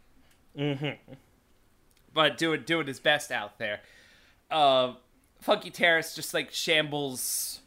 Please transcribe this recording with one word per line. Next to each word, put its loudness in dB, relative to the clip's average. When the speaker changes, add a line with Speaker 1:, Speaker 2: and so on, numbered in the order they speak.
Speaker 1:
Mm-hmm. -4
Speaker 2:
But 2
doing, 0
doing 0
his -10
best 0
out -6
there. -6
Uh, 4
Funky 0
Terrence 2
just, -8
like, -2
shambles -2